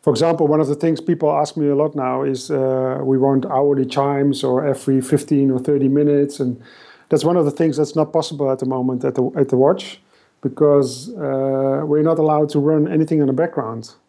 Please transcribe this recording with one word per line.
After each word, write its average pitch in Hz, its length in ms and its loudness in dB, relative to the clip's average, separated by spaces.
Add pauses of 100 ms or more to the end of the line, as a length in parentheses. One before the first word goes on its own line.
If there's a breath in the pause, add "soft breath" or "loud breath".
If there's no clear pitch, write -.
For 156 100 2
example, 160 360 2
one 156 140 4
of 143 60 0
the 147 80 0
things 160 260 -2
people 160 280 0 (140)
ask - 140 -6
me 147 100 0
a 143 80 2
lot 151 200 0
now 131 280 -2
is, 135 260 -4
uh, 131 540 -2
we 135 140 2
want 135 280 2
hourly 139 400 0
chimes 139 580 0
or 131 220 0
every 135 360 0
fifteen 139 500 0
or 127 80 0
thirty 135 300 0
minutes, 143 500 2
and 123 220 -4 (480 loud breath)
that's 139 160 2
one 175 100 2
of 170 80 2
the 143 80 0
things 156 240 0
that's 151 200 -2
not 156 180 0
possible 151 360 -2
at 131 100 -2
the 131 60 -4
moment 127 380 -2
at 131 120 -2
the, 127 200 0
at 143 140 0
the 127 80 2
watch, - 420 0 (420 soft breath)
because, 139 760 0
uh, 135 680 -2
we're 151 280 0
not 160 80 0
allowed 151 320 2
to 151 80 0
run 151 280 2
anything 156 320 0
in 143 80 2
the 131 60 0
background. 123 580 -4 (180)